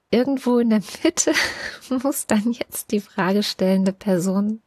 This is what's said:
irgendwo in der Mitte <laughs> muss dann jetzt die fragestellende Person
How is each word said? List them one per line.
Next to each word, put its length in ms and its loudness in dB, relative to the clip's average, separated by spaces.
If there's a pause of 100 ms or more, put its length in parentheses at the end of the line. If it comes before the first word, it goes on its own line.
(120)
irgendwo 480 2
in 120 2
der 100 4 (220)
Mitte 280 0 (320)
<laughs> 400 -6
muss 240 -4
dann 240 2
jetzt 400 -10
die 80 0
fragestellende 920 0
Person 720 -2